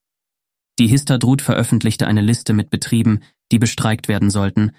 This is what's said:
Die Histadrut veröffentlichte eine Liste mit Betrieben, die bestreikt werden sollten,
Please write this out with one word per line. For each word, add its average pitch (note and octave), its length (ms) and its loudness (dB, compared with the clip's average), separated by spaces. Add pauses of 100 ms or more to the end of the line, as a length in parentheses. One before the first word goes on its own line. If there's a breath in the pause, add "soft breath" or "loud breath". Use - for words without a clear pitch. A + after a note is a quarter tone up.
(800)
Die A#2 100 2
Histadrut C3 540 2
veröffentlichte A2+ 640 -2
eine G#2 140 0
Liste A2+ 320 0
mit G#2+ 180 -2
Betrieben, A2+ 500 0 (320 soft breath)
die A#2+ 80 4
bestreikt A2 480 -2
werden G2+ 220 0
sollten, G2+ 480 0